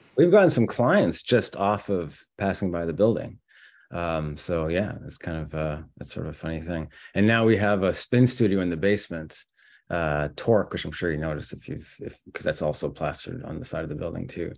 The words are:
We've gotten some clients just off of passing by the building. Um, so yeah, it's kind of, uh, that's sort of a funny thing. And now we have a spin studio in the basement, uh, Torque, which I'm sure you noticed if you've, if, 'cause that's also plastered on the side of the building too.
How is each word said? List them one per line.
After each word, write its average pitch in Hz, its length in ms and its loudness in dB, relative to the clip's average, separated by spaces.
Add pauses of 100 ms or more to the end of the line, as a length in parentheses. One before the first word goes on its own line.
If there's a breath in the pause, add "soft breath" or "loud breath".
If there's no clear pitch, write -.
(160)
We've 170 140 8
gotten 190 200 8
some 117 180 4
clients 123 560 2
just - 320 2
off 98 320 0
of 85 340 -4 (140)
passing 95 340 -2
by 85 140 -2
the 85 80 -2
building. 95 460 2 (520 soft breath)
Um, 80 460 -4
so 80 320 -2
yeah, 92 280 -2 (100)
it's - 120 -14
kind 80 200 -8
of, 78 160 -8
uh, 78 280 -4 (140)
that's - 160 -14
sort 80 140 -8
of 76 80 -8
a - 40 -16
funny 80 220 -6
thing. 80 320 -8 (220 loud breath)
And 101 120 4
now 113 180 4
we 113 120 6
have 104 260 2
a 92 120 4
spin 123 320 4
studio 101 340 2
in 90 80 0
the 85 80 -2
basement, 85 680 -2 (460 soft breath)
uh, 76 460 0
Torque, 107 360 2
which - 120 -6
I'm 78 80 -8
sure 85 180 -4
you 76 80 -2
noticed 76 360 -6
if - 140 -14
you've, 78 320 -12
if, - 200 -14 (140)
'cause - 100 -10
that's 80 180 -2
also 76 280 -2
plastered 80 540 -8
on 82 160 -8
the - 40 -10
side 80 200 -6
of 80 40 -8
the 76 60 -8
building 85 320 -6
too. 85 320 -8